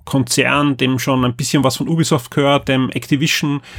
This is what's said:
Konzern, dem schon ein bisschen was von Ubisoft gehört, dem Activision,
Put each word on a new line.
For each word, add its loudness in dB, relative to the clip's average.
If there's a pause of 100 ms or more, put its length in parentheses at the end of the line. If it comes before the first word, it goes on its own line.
Konzern, 0
dem 0
schon 0
ein 0
bisschen 0
was 2
von -6
Ubisoft 0
gehört, 2
dem 0
Activision, -2 (180)